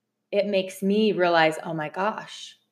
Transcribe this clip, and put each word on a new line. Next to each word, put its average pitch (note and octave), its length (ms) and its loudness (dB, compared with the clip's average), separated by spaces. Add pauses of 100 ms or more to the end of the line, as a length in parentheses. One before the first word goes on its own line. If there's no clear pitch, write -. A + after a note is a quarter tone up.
(320)
it G3 140 0
makes F#3+ 380 -4
me G#3 280 4
realize, E3+ 520 4
"Oh E3+ 100 -8
my D#3 160 -6
gosh." - 680 -6 (160)